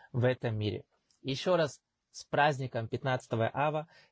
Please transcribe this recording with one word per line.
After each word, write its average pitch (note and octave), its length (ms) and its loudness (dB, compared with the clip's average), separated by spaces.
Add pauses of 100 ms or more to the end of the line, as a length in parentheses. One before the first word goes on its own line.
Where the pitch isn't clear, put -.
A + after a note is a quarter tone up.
(120)
в A#2+ 140 2
этом B2+ 300 0
мире. G#2 280 -2 (380)
Еще E3 360 0
раз D#3 220 0 (320)
с - 140 -16
праздником C3 640 0
пятнадцатого A#2+ 640 0
ава! D3+ 360 -2 (240)